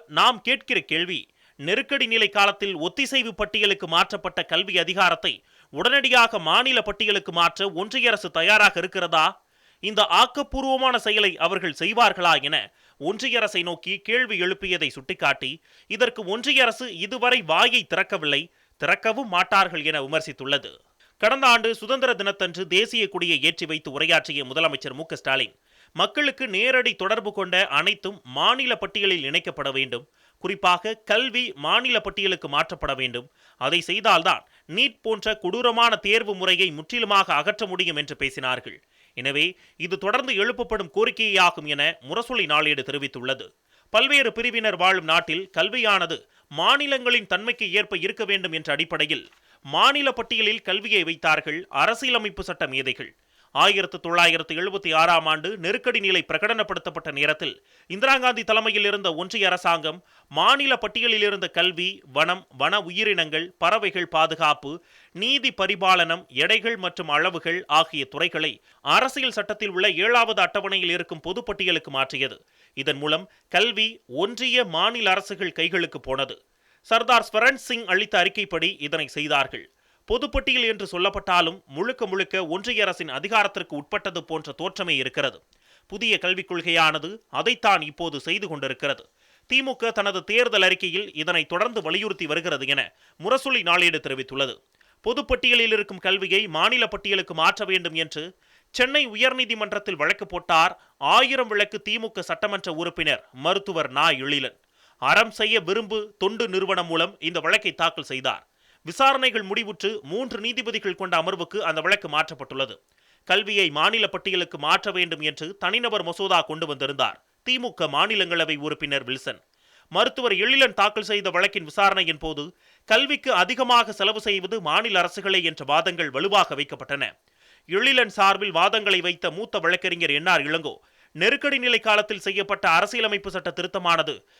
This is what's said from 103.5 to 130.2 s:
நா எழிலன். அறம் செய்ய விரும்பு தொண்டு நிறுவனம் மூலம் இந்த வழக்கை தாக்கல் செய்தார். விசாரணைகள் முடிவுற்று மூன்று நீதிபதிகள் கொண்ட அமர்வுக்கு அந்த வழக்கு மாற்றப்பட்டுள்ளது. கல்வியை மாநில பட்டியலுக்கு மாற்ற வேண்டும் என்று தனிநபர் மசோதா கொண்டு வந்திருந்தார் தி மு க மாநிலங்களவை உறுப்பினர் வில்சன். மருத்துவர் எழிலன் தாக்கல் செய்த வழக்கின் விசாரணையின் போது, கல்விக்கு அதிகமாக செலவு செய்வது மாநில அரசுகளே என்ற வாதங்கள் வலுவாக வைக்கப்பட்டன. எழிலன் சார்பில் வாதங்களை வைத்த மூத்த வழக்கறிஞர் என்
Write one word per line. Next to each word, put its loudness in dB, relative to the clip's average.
நா 4
எழிலன். -4
அறம் 4
செய்ய 0
விரும்பு -2
தொண்டு -2
நிறுவனம் 0
மூலம் 0
இந்த -4
வழக்கை 0
தாக்கல் -4
செய்தார். -4
விசாரணைகள் 2
முடிவுற்று -4
மூன்று -6
நீதிபதிகள் -6
கொண்ட -4
அமர்வுக்கு -4
அந்த -2
வழக்கு 0
மாற்றப்பட்டுள்ளது. -4
கல்வியை 2
மாநில 2
பட்டியலுக்கு -4
மாற்ற 0
வேண்டும் -2
என்று -6
தனிநபர் -2
மசோதா 2
கொண்டு -6
வந்திருந்தார் -2
தி -2
மு -6
க -2
மாநிலங்களவை 0
உறுப்பினர் -4
வில்சன். -8
மருத்துவர் 0
எழிலன் 2
தாக்கல் 0
செய்த -2
வழக்கின் 0
விசாரணையின் 2
போது, -6
கல்விக்கு 2
அதிகமாக 4
செலவு -2
செய்வது -2
மாநில 2
அரசுகளே 0
என்ற -4
வாதங்கள் 0
வலுவாக 2
வைக்கப்பட்டன. -6
எழிலன் 2
சார்பில் 2
வாதங்களை 2
வைத்த -2
மூத்த -6
வழக்கறிஞர் 0
என் 0